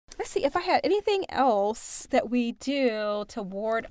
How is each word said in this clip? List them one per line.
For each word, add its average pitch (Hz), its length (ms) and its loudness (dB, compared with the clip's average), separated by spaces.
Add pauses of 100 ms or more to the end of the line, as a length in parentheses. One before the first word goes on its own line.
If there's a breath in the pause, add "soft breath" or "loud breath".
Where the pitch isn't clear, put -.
(200)
Let's - 100 -4
see, - 160 -2
if 277 100 0
I 349 60 2
had 349 220 2
anything 392 460 2
else 220 840 0
that 254 180 2
we 240 220 0
do 214 800 0
to 226 120 -8
ward 220 500 -2